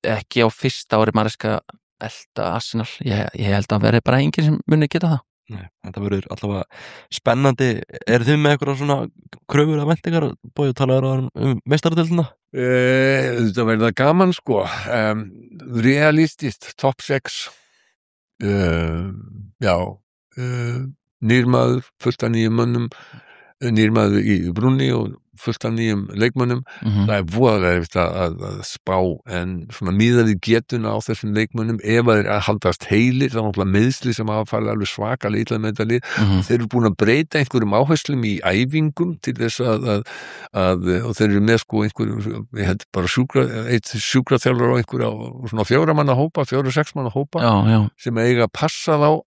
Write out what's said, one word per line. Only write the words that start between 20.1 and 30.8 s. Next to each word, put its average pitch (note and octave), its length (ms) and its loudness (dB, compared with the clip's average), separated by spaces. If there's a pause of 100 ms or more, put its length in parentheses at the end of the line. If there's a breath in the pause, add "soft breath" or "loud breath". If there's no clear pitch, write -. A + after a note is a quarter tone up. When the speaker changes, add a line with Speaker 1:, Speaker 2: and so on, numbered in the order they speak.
Speaker 3:
eh, B2 420 -6 (400)
nýr A#2+ 320 4
maður, B2 340 2 (120)
fullt - 280 -4
af A#2 80 0
nýjum A2+ 240 2
mönnum, A#2+ 320 0 (680 loud breath)
eh, B2+ 120 -6
nýr A2 240 4
maður G2+ 320 4
í G2+ 140 2 (140)
brúnni C3 380 0
og A2+ 280 -4 (160)
fullt - 300 -8
af A2+ 80 -2
nýjum A2 380 0
leikmönnum. B2 500 0 (160 loud breath)
Speaker 1:
Mhm. G#2 300 0
Speaker 3:
Það G#2+ 80 2
er G2 100 0
voðalega F#2+ 520 2
erfitt E2 200 -4
að, E2+ 200 0
að, F2 240 -2
að F#2+ 220 -10
spá, - 340 -6 (320)
en F#2 260 -6 (140)
svona F#2+ 260 -6
miðað A#2 340 4
við G2+ 120 0
getuna A2+ 520 0